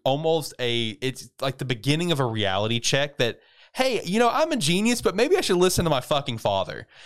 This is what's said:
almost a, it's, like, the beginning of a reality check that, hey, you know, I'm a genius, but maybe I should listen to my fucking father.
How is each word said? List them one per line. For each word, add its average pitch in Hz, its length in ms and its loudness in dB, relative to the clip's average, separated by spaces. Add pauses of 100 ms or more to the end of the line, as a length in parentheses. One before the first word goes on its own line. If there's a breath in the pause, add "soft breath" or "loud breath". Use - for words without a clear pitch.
almost 156 540 0
a, 117 300 -2 (120)
it's, 127 300 -6 (100)
like, 135 180 -4
the - 60 -6
beginning 139 460 0
of 156 80 2
a 135 60 0
reality 110 560 0
check 143 380 -2
that, 117 200 0 (360 loud breath)
hey, 254 300 0
you 185 140 -2
know, 240 100 4
I'm 294 220 2
a 311 60 0
genius, 208 440 2
but - 140 0
maybe 262 220 2
I 359 40 2
should 185 180 0
listen 180 260 2
to 165 60 2
my 135 100 2
fucking 131 380 -2
father. 92 500 -2 (180 loud breath)